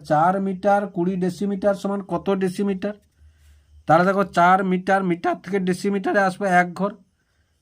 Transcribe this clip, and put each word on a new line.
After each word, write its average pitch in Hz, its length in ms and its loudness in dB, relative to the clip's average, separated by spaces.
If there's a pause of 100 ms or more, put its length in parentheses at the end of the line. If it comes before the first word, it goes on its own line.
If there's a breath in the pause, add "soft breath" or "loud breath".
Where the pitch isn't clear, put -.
(100)
চার 165 300 2
মিটার 196 460 0
কুড়ি 185 300 -2
ডেসিমিটার 196 580 -2
সমান 196 280 -4
কত 175 320 -6
ডেসিমিটার? 190 600 -2 (920)
তাহলে 165 180 4
দেখো, 196 200 2
চার 180 400 4
মিটার, 185 400 0
মিটার 180 400 -2
থেকে 196 160 -4
ডেসিমিটারে 196 600 -2
আসবে 196 280 -2
এক 180 260 4
ঘর, 196 180 -4 (680)